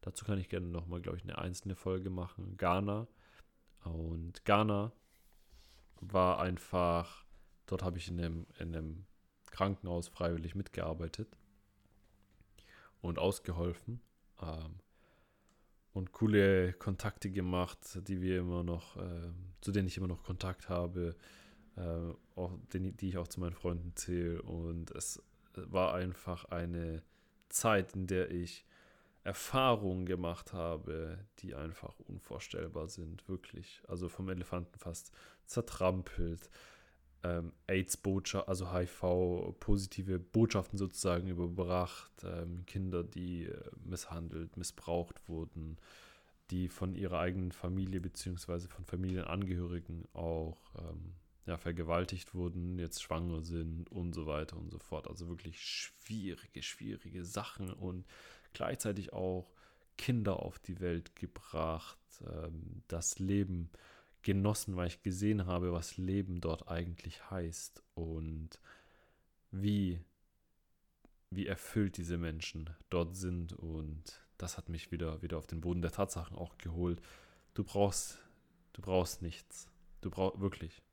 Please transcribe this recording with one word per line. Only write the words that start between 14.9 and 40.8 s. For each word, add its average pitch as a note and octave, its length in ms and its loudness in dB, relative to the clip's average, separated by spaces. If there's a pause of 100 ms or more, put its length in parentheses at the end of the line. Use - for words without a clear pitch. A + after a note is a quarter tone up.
und F#2 200 -2
coole G2 640 8
Kontakte - 560 -4
gemacht, F2+ 480 2 (280)
die F#2+ 140 0
wir F#2 200 4
immer F2 220 0
noch, E2+ 360 -2
ähm, F2 640 -6
zu G2+ 100 0
denen F#2+ 160 6
ich - 80 -4
immer F#2 120 0
noch F2 160 -4
Kontakt F2+ 440 -4
habe, F2 480 0 (600)
äh, E2 640 -4
auch F2+ 200 -2 (160)
den, F#2 240 0
die F#2+ 100 -2
ich F#2 100 0
auch E2+ 100 -4
zu - 120 -6
meinen F2 140 0
Freunden F2 420 -2
zähle. F2 460 0
Und E2+ 480 -4
es - 320 -6 (320)
war F2+ 400 2
einfach F2+ 520 -2
eine E2+ 560 -2 (460)
Zeit, G#2 460 4
in F#2 120 0
der F#2 240 2
ich F2 360 -4 (580)
Erfahrungen G#2 800 4
gemacht F2 480 -2
habe, E2 680 -2 (200)
die F#2 160 -8
einfach - 440 -8
unvorstellbar - 880 -6
sind, E2 380 -10
wirklich. - 600 -8
Also F2+ 200 -2
vom F#2+ 200 -4
Elefanten F2+ 500 -4
fast - 340 -8 (340)
zertrampelt, F#2 1040 0 (760)
ähm, E2+ 280 0 (140)
aids-Botschaft, F#2+ 840 2
also F#2 220 0
H-I-V-positive F2+ 1500 4
Botschaften G#2+ 580 4
sozusagen F#2 500 2